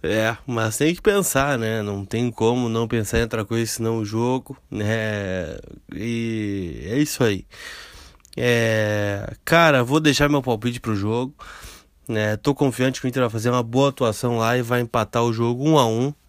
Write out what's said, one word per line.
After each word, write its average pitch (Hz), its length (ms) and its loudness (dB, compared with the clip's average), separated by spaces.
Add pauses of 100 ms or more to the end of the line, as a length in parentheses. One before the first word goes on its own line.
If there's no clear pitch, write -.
É, 110 340 0 (120)
mas 113 280 -2
tem 156 180 2
que - 80 -8
pensar, 147 580 2
né? 110 240 -2
Não 101 200 -4
tem 117 280 -2
como 120 360 2
não 113 200 0
pensar 113 320 0
em - 20 2
outra 110 240 -2
coisa 113 220 0
senão 113 320 -2
o 110 40 -2
jogo, 120 540 -2 (140)
né? 104 840 -2 (360)
E 104 920 -4
é 113 100 -2
isso 151 260 0
aí. 101 220 0 (920)
É, 107 960 0 (140)
cara, 160 380 6
vou 135 160 2
deixar 147 280 4
meu 143 140 2
palpite 120 380 -2
pro 113 160 -2
jogo, 113 400 -2 (720)
né? 107 300 0
Tô 139 180 0
confiante 127 440 0
que - 60 -8
o 127 40 0
Inter 127 120 -2
vai 120 80 2
fazer 113 220 -2
uma 123 120 2
boa 127 260 2
atuação 120 480 0
lá 113 200 2
e 127 60 0
vai 120 180 0
empatar 117 420 0
o 120 80 2
jogo 117 320 0
um 156 140 6
a 131 80 6
um. 117 260 0 (180)